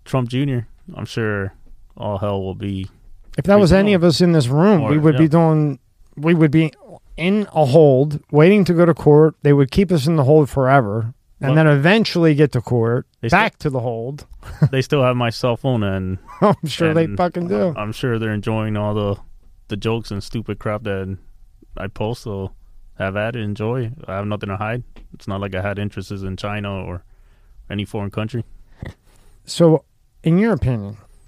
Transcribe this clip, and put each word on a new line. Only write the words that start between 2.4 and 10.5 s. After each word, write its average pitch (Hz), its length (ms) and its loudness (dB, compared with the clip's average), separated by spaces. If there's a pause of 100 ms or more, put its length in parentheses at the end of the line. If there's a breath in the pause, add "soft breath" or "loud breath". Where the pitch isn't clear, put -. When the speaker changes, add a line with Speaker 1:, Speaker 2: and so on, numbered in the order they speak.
Speaker 1:
will 95 140 -8
be 98 320 -8 (500)
Speaker 2:
If 147 80 -6
that 202 140 4
was 180 120 6
Speaker 1:
freaking 180 40 8
Speaker 2:
any 202 180 4
Speaker 1:
out. 185 40 4
Speaker 2:
of 165 80 2
us 170 160 4
in 175 100 4
this 151 160 2
room, 175 360 4
Speaker 1:
Or, 107 80 0
Speaker 2:
we 151 60 2
would 156 200 4
be 160 60 4
Speaker 1:
yeah. 160 60 4
Speaker 2:
doing, 156 500 2 (360)
we 156 180 0
would 160 180 4
be 156 200 2 (460)
in 196 360 -2
a 156 120 2
hold, 143 560 4 (100)
waiting 185 340 6
to 170 80 0
go 170 120 4
to 170 80 4
court. 151 480 6
They 143 120 4
would 139 180 4
keep 185 200 2
us 147 140 0
in 165 120 2
the 135 80 2
hold 147 240 4
forever, 120 640 0 (260)